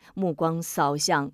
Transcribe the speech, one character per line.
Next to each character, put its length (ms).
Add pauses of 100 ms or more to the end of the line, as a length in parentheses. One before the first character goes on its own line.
(140)
目 180
光 300
扫 340
向 380